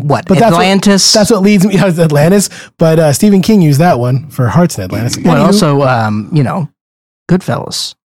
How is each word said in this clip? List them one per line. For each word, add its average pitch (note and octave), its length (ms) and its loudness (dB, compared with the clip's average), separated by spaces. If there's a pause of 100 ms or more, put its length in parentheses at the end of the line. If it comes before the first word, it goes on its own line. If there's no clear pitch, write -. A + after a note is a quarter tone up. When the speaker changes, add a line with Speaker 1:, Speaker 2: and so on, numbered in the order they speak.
Speaker 1:
what, C#3 220 -2
Speaker 2:
But F#3 120 0
that's A3+ 140 2
what, E3+ 100 0
Speaker 1:
Atlantis? G3 500 0
Speaker 2:
that's G#3+ 180 0
what G3+ 120 0
leads G3+ 220 4
me, G#3 100 0
<laughs> - 20 0
yeah, F#3 100 2
Atlantis. E3 640 0 (260)
But, D#3+ 220 2
uh, D#3 140 2
Stephen G3+ 280 2
King G#3 220 2
used C#3+ 180 2
that E3 200 2
one B2+ 300 -4
for B2 180 -2
Hearts E3+ 280 0
in F#2+ 80 -8
Atlantis. G#2+ 320 -6
Speaker 1:
Well, E3 200 0
Speaker 2:
Anywho. - 100 2
Speaker 1:
also, E3+ 360 2
um, A2 500 -2
you D3+ 100 2
know, C#3+ 260 -4 (600)
Goodfellas. - 640 -4 (100)